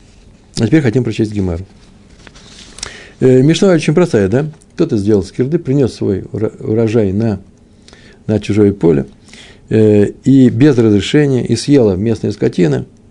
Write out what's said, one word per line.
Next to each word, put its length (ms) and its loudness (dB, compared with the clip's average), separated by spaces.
а 80 0
теперь 140 2
хотим 240 0
прочесть 280 -4
Гемару. 320 -6
Э, 220 4
Мишна 260 2
очень 260 0
простая, 340 0
да? 180 -2
Кто-то 220 -2
сделал 260 0
скирды, 360 -6
принес 360 -2
свой 380 -4
уро-, 280 -6
урожай 520 -2
на, 280 -4
на 140 0
чужое 320 2
поле, 340 0
э, 380 4
и 240 4
без 300 2
разрешения, 680 0
и 100 0
съела 380 2
местная 380 -4
скотина, 540 -2